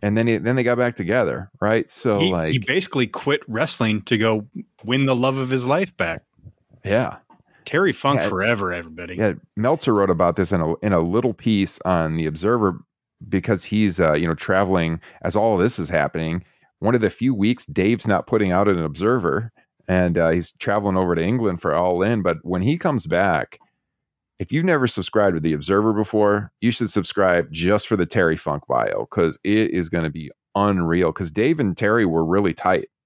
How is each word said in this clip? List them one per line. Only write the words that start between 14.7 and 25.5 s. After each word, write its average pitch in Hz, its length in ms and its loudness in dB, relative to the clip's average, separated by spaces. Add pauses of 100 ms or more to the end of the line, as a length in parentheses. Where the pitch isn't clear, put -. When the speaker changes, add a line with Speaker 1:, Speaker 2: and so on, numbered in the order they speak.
Speaker 1:
as 95 120 -2
all 107 220 2
this 101 220 0
is 78 100 -6
happening. 80 540 -2 (340)
One 110 160 0
of 120 80 2
the 104 80 2
few 127 240 -2
weeks 110 320 0
Dave's 104 420 0
not 98 200 0
putting 104 240 0
out 95 160 2
an 95 160 2
Observer, 90 680 -2 (360)
and, 90 280 2
uh, 82 140 2
he's 85 220 0
traveling 101 440 -2
over 90 200 0
to 80 80 0
England 104 360 -2
for 82 140 -2
All 90 300 0
In. 110 180 0
But 87 220 0
when 90 180 -4
he 135 160 0
comes 147 300 -2
back, 85 520 0 (800)
if 107 140 -8
you've 160 100 0
never 156 240 4
subscribed 101 480 0
to 78 60 -4
The 82 100 0